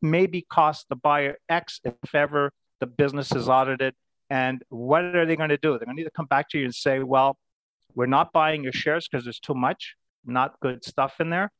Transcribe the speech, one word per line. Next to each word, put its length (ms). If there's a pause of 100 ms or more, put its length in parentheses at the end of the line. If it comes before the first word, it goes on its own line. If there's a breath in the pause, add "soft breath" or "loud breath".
maybe 400
cost 480
the 60
buyer 420 (100)
X 360
if 300
ever 380 (280)
the 60
business 480
is 140
audited. 460 (340)
And 400
what 360
are 200
they 120
gonna 200
do? 220
They're 80
gonna 160
either 80
come 160
back 240
to 80
you 80
and 80
say, 240
"Well, 400 (560)
we're 100
not 260
buying 320
your 100
shares 360
'cause 160
there's 160
too 140
much, 420 (260)
not 380
good 240
stuff 340
in 120
there. 300